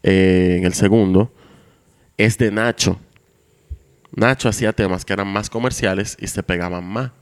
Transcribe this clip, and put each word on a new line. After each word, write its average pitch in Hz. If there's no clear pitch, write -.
eh, 92
en 92
el 90
segundo, 101
es 110
de 110
Nacho. 107
Nacho 120
hacía 110
temas 92
que -
eran 98
más 101
comerciales 110
y 98
se 98
pegaban 90
más. 120